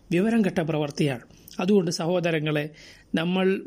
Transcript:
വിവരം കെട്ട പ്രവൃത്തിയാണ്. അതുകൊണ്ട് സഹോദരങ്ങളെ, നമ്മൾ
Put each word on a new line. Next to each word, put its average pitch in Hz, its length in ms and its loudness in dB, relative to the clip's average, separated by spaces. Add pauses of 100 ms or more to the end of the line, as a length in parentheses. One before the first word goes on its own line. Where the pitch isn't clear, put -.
(100)
വിവരം 214 340 2
കെട്ട 175 140 0
പ്രവൃത്തിയാണ്. 151 600 -2 (400)
അതുകൊണ്ട് 180 300 2
സഹോദരങ്ങളെ, 160 800 -2 (440)
നമ്മൾ 185 520 0